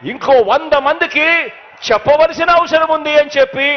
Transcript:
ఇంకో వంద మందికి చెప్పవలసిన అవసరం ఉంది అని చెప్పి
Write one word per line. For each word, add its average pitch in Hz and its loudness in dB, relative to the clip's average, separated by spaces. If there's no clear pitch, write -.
ఇంకో 262 -2
వంద 302 0
మందికి 311 -2
చెప్పవలసిన 311 2
అవసరం 320 0
ఉంది 302 -4
అని 285 -4
చెప్పి 269 -2